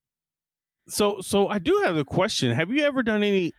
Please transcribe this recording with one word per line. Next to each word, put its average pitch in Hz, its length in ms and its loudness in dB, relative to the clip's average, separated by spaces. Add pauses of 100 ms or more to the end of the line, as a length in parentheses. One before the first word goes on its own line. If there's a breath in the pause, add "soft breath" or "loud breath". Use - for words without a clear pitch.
(880)
So, 202 340 -2
so 202 260 0
I 202 120 -4
do 330 260 2
have 185 120 0
a 147 80 0
question. 170 500 0
Have 170 160 -2
you 294 120 0
ever 269 200 0
done 214 200 0
any 190 340 0